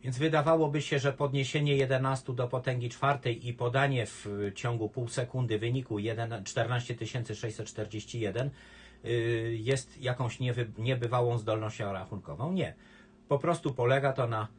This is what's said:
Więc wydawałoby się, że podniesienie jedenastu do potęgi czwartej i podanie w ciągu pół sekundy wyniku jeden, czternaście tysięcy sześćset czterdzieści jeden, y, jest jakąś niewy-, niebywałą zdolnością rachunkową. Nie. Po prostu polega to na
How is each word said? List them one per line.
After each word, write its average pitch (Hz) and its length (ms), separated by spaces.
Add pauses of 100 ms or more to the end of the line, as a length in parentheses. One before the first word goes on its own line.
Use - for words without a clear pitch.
Więc 127 160
wydawałoby 151 640
się, 147 160
że 135 140
podniesienie 143 640
jedenastu 135 560
do 120 160
potęgi 123 400
czwartej 123 600
i 120 40
podanie 127 540
w - 200 (280)
ciągu 117 340
pół 120 200
sekundy 120 500
wyniku 120 400
jeden, 113 460
czternaście 120 500
tysięcy 113 400
sześćset 107 320
czterdzieści 107 540
jeden, 113 300 (540)
y, 117 560
jest 131 400
jakąś 123 400
niewy-, 123 380
niebywałą 120 600
zdolnością 107 540
rachunkową. 95 600
Nie. 185 220 (540)
Po 143 100
prostu 160 360
polega 135 380
to 131 140
na 110 220 (100)